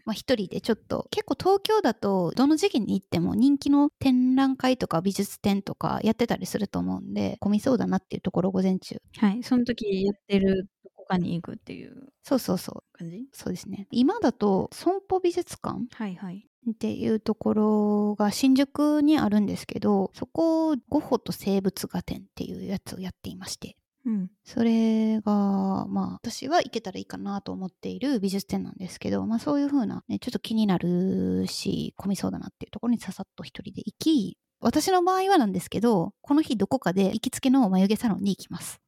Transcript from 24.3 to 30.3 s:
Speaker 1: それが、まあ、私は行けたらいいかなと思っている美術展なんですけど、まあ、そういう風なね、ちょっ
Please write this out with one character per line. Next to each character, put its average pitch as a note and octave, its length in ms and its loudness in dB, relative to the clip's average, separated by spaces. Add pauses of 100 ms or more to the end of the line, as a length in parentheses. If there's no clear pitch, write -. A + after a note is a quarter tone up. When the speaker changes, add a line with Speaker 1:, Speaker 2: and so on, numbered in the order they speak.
Speaker 1:
そ - 200 -4
れ A3 580 2
が、 G3 680 0
ま F#3+ 240 -2
あ、 - 20 -8
私 - 340 -10
は E4 100 2
行 C#4 120 2
け A3 120 -6
た F#3+ 100 -10
ら F#3+ 60 -10
い F#3+ 60 -8
い - 20 -12
か - 120 -12
な G3+ 240 -6
と - 100 -10
思 F#3 160 -8
っ - 40 -10
て - 180 -12
い - 100 -8
る C4+ 200 0
美 F#3+ 100 0
術 F#3+ 180 -4
展 F#3+ 160 -4
な F#3 80 -10
ん - 60 -18
で F#3 120 -10
す - 100 -16
け F#3 120 -2
ど、 F#3+ 140 0
ま A3 100 -2
あ、 A#3 40 0
そ D4 160 0
う C#4+ 40 2
い C#4+ 40 2
う C#4+ 40 0
風 C#4 180 2
な - 220 -6
ね、 G3+ 120 -4
ち - 100 -8
ょ - 0 -
っ - 20 -10